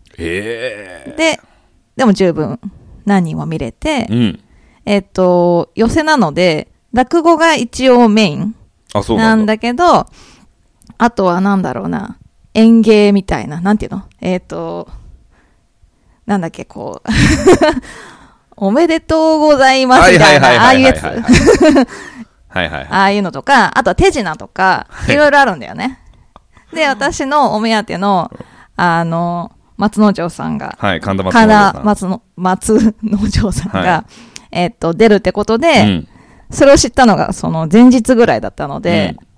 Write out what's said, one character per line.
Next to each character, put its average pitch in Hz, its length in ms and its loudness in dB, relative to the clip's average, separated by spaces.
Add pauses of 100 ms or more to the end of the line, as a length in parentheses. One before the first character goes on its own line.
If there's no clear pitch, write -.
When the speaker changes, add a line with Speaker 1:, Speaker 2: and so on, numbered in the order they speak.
(180)
Speaker 1:
へ 101 920 -10
ー。 - 80 -18
Speaker 2:
で、 320 240 -2 (560)
で 262 80 0
も 214 80 4
十 185 200 0
分 151 260 -6 (480)
何 196 180 0
人 156 120 -8
も 151 100 -8
見 160 120 -8
れ 127 140 -10
て、 - 380 -6
Speaker 1:
う 107 40 -2
ん。 113 260 -2 (440)
Speaker 2:
え 202 140 0
っ 190 120 -4
と、 175 640 0
寄 226 140 0
席 302 160 -2
な 311 120 0
の 170 160 0
で、 165 360 -2 (240)
落 254 300 0
語 330 140 2
が 320 180 2
一 254 340 -2
応 240 200 6
メ 214 180 2
イ 151 100 -4
ン 208 180 -8 (380)
Speaker 1:
あ、 104 100 -2
そ 113 120 -4
う - 20 0
な 220 60 0
ん - 20 2
だ。 220 120 2
Speaker 2:
な 220 80 0
ん - 20 -2
だ 214 120 -2
け 240 140 -6
ど、 302 340 0 (920)
あ 233 120 0
と 196 140 -2
は 175 160 0
な 196 160 0
ん 185 60 -2
だ - 100 -6
ろ - 120 -10
う 175 40 -8
な、 - 300 -10 (340)
演 226 300 4
芸 208 300 4
み 196 120 2
た 143 160 -6
い - 80 -12
な、 165 120 -10
な 196 140 0
ん 214 40 0
て - 80 -10
い - 20 -12
う - 40 -16
の？ 196 100 -10 (180)
え 180 160 -4
っ 185 40 -8
と、 170 480 -12 (1400)
な 202 100 -2
ん 190 60 -4
だ 165 60 -8
っ - 20 -12
け、 - 140 -16
こ - 380 -16
う、 - 60 -8
<laughs> - 1500 -2
お 196 100 0
め 320 140 2
で 320 140 -2
と 320 360 0
う - 20 0
ご 302 180 4
ざ 262 180 4
い 262 120 0
ま 254 180 6
す 180 80 6
み 175 60 4
た 151 160 4
い 139 60 2
な、 131 80 4
Speaker 1:
は 123 60 4
い 120 40 2
は 254 160 4
い 262 80 2
は 262 80 4
い - 20 4
は - 0 -
い - 0 -
は - 160 -8
い - 40 -8
は - 40 -10
い。 - 0 -
Speaker 2:
あ - 0 -
あ 233 60 -6
い - 0 -
う 302 540 4
や 254 80 4
つ。 - 20 -2 (640)
Speaker 1:
は 92 140 -6
い 80 60 -4
は 76 80 -10
い 67 40 -8
は - 0 -
い。 67 100 -14
Speaker 2:
あ 196 140 0
あ 196 60 2
い 208 80 -2
う 208 40 -2
の 175 100 -6
と 135 100 -12
か、 247 360 2
あ 262 60 0
と - 60 0
は - 40 -2
手 381 180 2
品 180 240 -6
と 98 120 -18
か、 185 420 -2
Speaker 1:
は - 200 -6
い。 - 40 0
Speaker 2:
い - 20 2
ろ 294 120 4
い - 20 2
ろ 285 100 4
あ 277 40 4
る 196 120 -2
ん 131 40 -14
だ 90 60 -14
よ - 80 -16
ね。 262 260 -10 (760)
で、 320 120 -2
私 277 380 -4
の 269 300 0
お 208 60 -4
目 226 180 -2
当 202 60 -4
て - 120 -10
の、 190 340 -2 (460)
あ 170 280 0
の、 170 480 -6 (240)
松 208 240 -2
之 214 140 4
丞 170 140 -6
さ 151 200 -12
ん 73 100 -8
が、 - 200 -12
Speaker 1:
は 98 180 -2
い、 - 40 -10
神 95 200 -4
田 95 40 -4
松 - 100 -2
之 226 120 4
丞 - 20 4
さ 208 220 4
ん。 - 20 -2
Speaker 2:
神 - 60 -14
田 - 60 -8
松 208 220 -2
の、 196 160 -8 (140)
松 202 680 0
之 208 280 -4
丞 254 220 -2
さ - 160 -8
ん - 40 -12
が、 196 80 -4
Speaker 1:
は 175 280 -2
い。 - 40 -20 (400)
Speaker 2:
え 175 140 -2
っ - 120 -8
と、 165 160 -4
出 220 140 4
る 208 60 4
っ 196 60 2
て 185 120 -2
こ 208 120 -6
と 220 120 -2
で、 277 260 2
Speaker 1:
う - 40 4
ん。 78 220 -2 (420)
Speaker 2:
そ - 160 2
れ 277 60 8
を 277 40 8
知 269 120 0
っ - 20 -10
た 262 160 2
の 202 100 4
が、 - 160 -4
そ - 180 -8
の 160 220 -6
前 226 120 8
日 254 300 4
ぐ 226 120 4
ら 127 100 0
い 110 40 -6
だ 101 80 -8
っ - 40 -14
た 147 140 -10
の 143 140 -12
で、 165 380 -2
Speaker 1:
う - 40 -20
ん。 - 40 -20 (120)